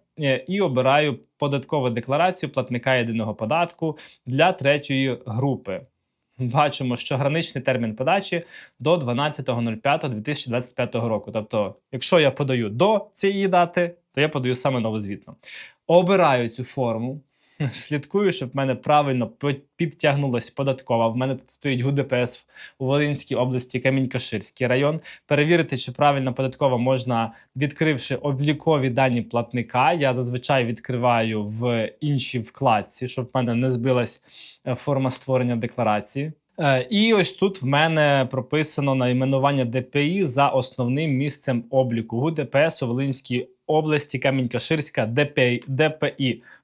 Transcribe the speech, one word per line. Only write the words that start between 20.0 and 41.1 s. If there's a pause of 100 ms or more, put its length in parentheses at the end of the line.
податкова.
В
мене
тут
стоїть
гу
де
пе
ес (340)
у
Волинській
області,
Камінь-Каширський
район. (260)
Перевірити,
чи
правильно
податкова
можна, (240)
відкривши
облікові
дані
платника.
Я
зазвичай
відкриваю
в
іншій
вкладці,
щоб
в
мене
не
збилась, (440)
е,
форма
створення
декларації. (260)
Е,
і
ось
тут
в
мене
прописано
найменування
Д
П
І
за
основним